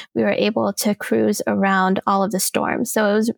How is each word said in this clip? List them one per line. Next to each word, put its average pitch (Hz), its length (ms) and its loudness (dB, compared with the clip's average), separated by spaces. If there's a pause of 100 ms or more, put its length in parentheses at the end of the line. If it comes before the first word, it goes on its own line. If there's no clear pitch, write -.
(160)
we 226 80 0
were 208 80 2
able 208 420 0
to 208 220 -2
cruise 214 500 0
around 196 600 2
all 196 160 2
of 202 80 -2
the 185 80 -2
storms. - 520 -2
So 214 160 2
it 202 60 2
was, 220 240 0